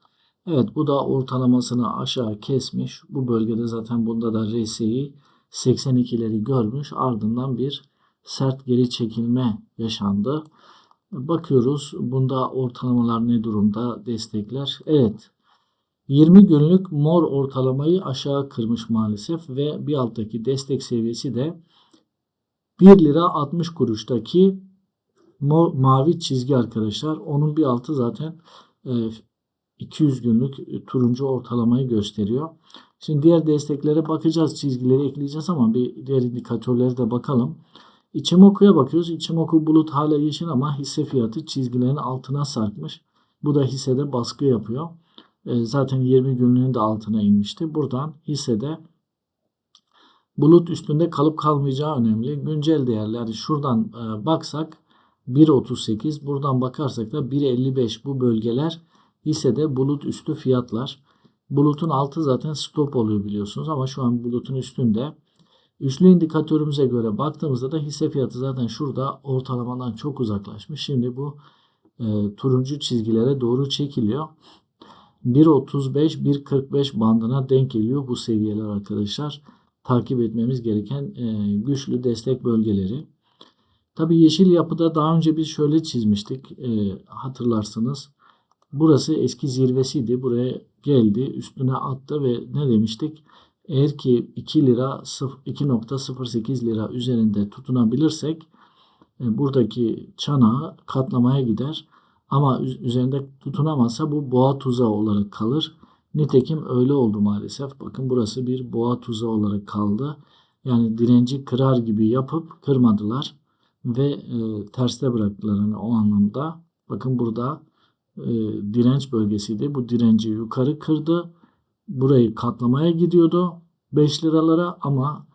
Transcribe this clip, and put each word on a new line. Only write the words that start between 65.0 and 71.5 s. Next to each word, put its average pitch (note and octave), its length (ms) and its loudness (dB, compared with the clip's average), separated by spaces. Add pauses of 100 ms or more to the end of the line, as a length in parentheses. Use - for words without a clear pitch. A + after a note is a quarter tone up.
Üçlü C#3 300 6
indikatörümüze D#3 760 4
göre A2+ 320 0
baktığımızda C3+ 540 -4
da D#3+ 60 -4
hisse D3 320 -4
fiyatı B2 300 -4
zaten C3 280 -4
şurada C3 560 -6
ortalamadan B2+ 720 -6
çok C#3 260 -8
uzaklaşmış. G#2+ 600 -6
Şimdi B2 360 -2
bu, C#3+ 180 -8 (640)